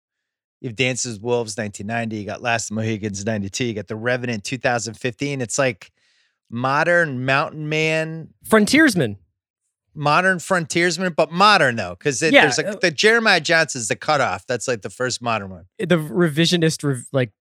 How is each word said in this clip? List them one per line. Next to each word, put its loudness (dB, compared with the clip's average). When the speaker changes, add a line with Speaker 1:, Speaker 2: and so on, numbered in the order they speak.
Speaker 1:
You -8
have -10
Dances -2
with -14
Wolves, -2
nineteen -8
ninety. -4
You -8
got -10
Last -2
of -8
the -2
Mohicans, -4
ninety-two. -4
You -4
got -8
The -8
Revenant, -4
two -8
thousand -2
fifteen. -6
It's -6
like -2
modern 0
mountain 0
man. -2
Speaker 2:
Frontiersman. 4
Speaker 1:
Modern 2
frontiersman, 0
but 2
modern 6
though, -6
'cause -2
it, 2
Speaker 2:
Yeah, 8
Speaker 1:
there's 2
a, -2
Speaker 2:
uh, -6
Speaker 1:
the 2
Jeremiah 4
Johnson's 0
the -2
cutoff. 0
That's, -4
like, -4
the -10
first -6
modern -4
one. -18
Speaker 2:
The 2
revisionistic 0
rev-, -4
like, 0